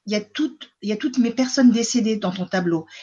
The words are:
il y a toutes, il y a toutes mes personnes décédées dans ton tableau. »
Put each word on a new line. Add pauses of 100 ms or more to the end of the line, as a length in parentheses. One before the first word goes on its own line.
il
y
a
toutes, (100)
il
y
a
toutes
mes
personnes
décédées
dans
ton
tableau. » (180)